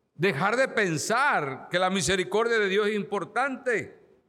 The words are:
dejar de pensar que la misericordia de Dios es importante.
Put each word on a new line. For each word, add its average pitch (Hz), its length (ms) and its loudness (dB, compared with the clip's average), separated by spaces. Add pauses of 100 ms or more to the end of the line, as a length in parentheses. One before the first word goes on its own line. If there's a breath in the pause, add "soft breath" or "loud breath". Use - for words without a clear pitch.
(140)
dejar 185 420 0
de 262 120 2
pensar 196 1000 0
que 175 80 0
la 185 120 2
misericordia 196 680 0
de 208 100 2
Dios 202 200 2
es 220 60 0
importante. 214 1040 -4 (300)